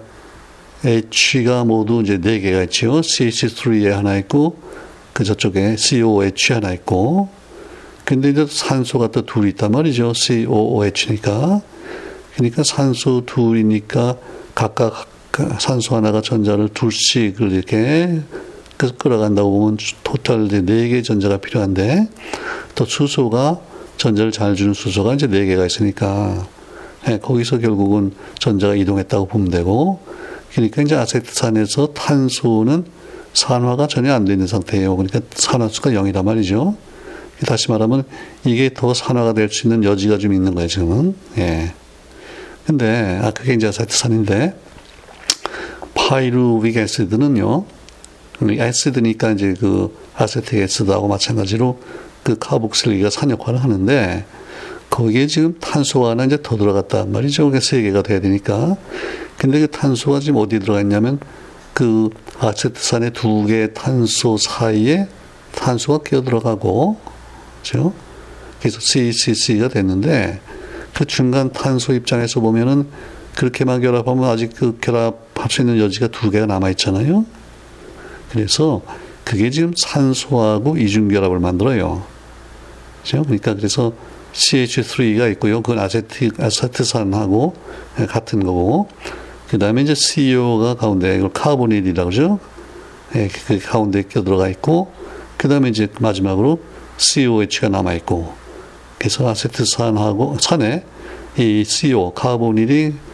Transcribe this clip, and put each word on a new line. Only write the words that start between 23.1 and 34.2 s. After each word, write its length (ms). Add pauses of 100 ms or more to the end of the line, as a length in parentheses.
전자를 340
잘 240
주는 180
수소가 420
이제 120
네 180
개가 200
있으니까, 840 (600)
예, 100
거기서 420
결국은 540 (260)
전자가 360
이동했다고 520
보면 220
되고, 520 (520)
그러니까 280
이제 140
아세트산에서 1000
탄소는 920 (480)
산화가 540
전혀 260
안 100